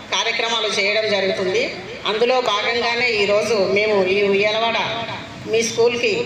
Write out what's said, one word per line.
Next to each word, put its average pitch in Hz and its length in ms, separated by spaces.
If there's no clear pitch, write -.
కార్యక్రమాలు 226 640
చేయడం 208 360
జరుగుతుంది. 190 480
అందులో 240 240
భాగంగానే 233 580
ఈరోజు 214 340
మేము 214 200
ఈ 202 40
ఉయ్యాలవాడ 214 460
మీ 220 80
స్కూల్కి 233 440